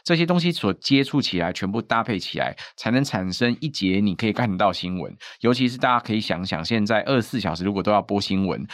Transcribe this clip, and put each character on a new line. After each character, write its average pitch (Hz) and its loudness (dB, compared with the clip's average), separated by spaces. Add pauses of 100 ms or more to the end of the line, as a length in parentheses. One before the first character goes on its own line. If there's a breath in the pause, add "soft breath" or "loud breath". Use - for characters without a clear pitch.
这 175 2
些 170 2
东 175 2
西 175 2
所 101 0
接 139 2
触 135 0
起 92 -2
来， 85 0
全 95 -4
部 110 -2
搭 113 0
配 113 -2
起 - -6
来， 65 -2 (220 loud breath)
才 - -4
能 127 2
产 92 -4
生 120 0
一 156 -4
节 95 0
你 104 2
可 - -4
以 107 2
看 123 0
得 92 -2
到 98 4
新 90 -6
闻。 - -10 (260 loud breath)
尤 117 4
其 127 2
是 127 -4
大 127 2
家 120 4
可 113 -4
以 110 2
想 90 -4
想， 80 -2
现 110 0
在 107 2
二 135 2
十 117 2
四 117 -4
小 90 -2
时 85 -6
如 101 0
果 98 0
都 104 2
要 104 4
播 101 0
新 95 0
闻， 65 -4